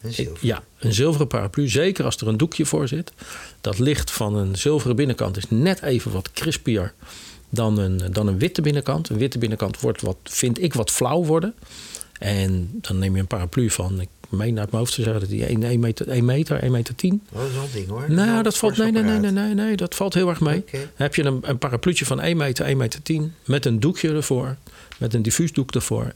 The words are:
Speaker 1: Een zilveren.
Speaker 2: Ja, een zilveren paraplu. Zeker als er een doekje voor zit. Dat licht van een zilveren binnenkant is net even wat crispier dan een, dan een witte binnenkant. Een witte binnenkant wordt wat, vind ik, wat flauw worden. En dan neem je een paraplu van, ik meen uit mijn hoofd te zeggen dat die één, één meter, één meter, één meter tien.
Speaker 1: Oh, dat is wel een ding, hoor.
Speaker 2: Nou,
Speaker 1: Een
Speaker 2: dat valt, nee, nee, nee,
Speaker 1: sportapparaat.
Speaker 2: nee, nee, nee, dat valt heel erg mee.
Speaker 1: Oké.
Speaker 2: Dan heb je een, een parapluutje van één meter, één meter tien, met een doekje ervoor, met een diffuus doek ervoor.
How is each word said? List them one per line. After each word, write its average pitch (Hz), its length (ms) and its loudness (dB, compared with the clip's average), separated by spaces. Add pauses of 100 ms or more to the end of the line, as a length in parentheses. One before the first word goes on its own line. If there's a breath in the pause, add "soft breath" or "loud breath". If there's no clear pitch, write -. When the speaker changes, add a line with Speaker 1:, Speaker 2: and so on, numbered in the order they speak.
Speaker 1:
Een 117 120 -8
zilveren. - 340 -4
Speaker 2:
Ja, 110 160 0 (160)
een 107 140 0
zilveren 143 340 2
paraplu. 113 420 -2
Zeker 147 360 2
als 120 120 -2
er 110 100 -2
een 110 100 2
doekje 156 280 2
voor 147 220 0
zit. 151 240 -6 (500 loud breath)
Dat 98 180 -2
licht 139 320 2
van 104 240 -2
een 98 200 0
zilveren 127 400 2
binnenkant 110 420 0
is 95 120 -6
net 160 320 2
even 117 300 0
wat 95 200 -4
crispier 113 640 -2 (560 loud breath)
dan 110 280 2
een, 92 340 0
dan 107 160 2
een 95 120 2
witte 170 220 0
binnenkant. 147 480 0
Een 107 80 -2
witte 127 200 0
binnenkant 107 420 -2
wordt 120 220 -2
wat, 95 220 -2
vind - 380 -2
ik, 165 120 0
wat 113 180 0
flauw 143 320 2
worden. 165 300 2 (680 loud breath)
En 95 500 0 (120)
dan - 180 -4
neem 95 160 2
je 95 60 2
een 92 60 -2
paraplu 104 420 0
van, 92 320 -2
ik 90 80 -6 (200)
meen 107 300 0
uit 104 120 -2
mijn 110 120 0
hoofd 120 120 -2
te 123 60 -4
zeggen 110 200 0
dat 98 80 -4
die 104 160 -2
één, 110 180 0
één 120 160 2
meter, 117 280 0
één 123 180 2
meter, 139 340 2
één 127 120 0
meter 120 240 0
tien. 190 260 2 (100)
Speaker 1:
Oh, 107 80 -8
dat 135 100 -2
is 127 60 -6
wel 135 80 -4
een 139 100 -8
ding, 98 140 -6
hoor. 117 240 -6
Speaker 2:
Nou, 214 260 4
Speaker 1:
Een 226 60 2
Speaker 2:
dat 220 140 0
valt, 214 200 0
nee, 220 140 4
nee, 220 120 2
nee, 214 80 4
Speaker 1:
sportapparaat. 202 340 2
Speaker 2:
nee, 214 100 0
nee, 208 120 0
nee, 214 100 2
dat 175 180 -4
valt 190 180 0
heel 180 160 4
erg 160 100 -2
mee. 156 200 4
Speaker 1:
Oké. - 180 -8
Speaker 2:
Dan 139 180 -8
heb 143 200 0
je 160 80 2
een, 135 180 2
een 131 160 -2
parapluutje 135 480 0
van 135 140 0
één 165 180 0
meter, 143 280 0
één 139 120 2
meter 127 240 0
tien, 160 320 -2 (120)
met 139 200 0
een 113 140 4
doekje 160 340 2
ervoor, 135 420 0 (420 loud breath)
met 117 160 -2
een 117 80 2
diffuus 113 320 2
doek 131 180 0
ervoor. 117 440 -2